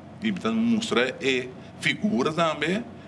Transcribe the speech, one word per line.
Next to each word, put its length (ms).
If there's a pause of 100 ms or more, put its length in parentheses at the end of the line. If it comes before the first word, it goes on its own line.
(220)
y 80
entonces 320
muestra, 420 (160)
eh, 300 (300)
figura 540
también, 500 (240)